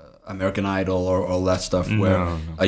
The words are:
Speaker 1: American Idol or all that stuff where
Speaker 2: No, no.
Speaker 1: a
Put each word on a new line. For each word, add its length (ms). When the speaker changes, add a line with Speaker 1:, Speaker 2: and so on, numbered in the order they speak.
Speaker 1:
American 380
Idol 420
or 200
all 160
that 180
stuff 280
where 280
Speaker 2:
No, 80
no. 20
Speaker 1:
a 100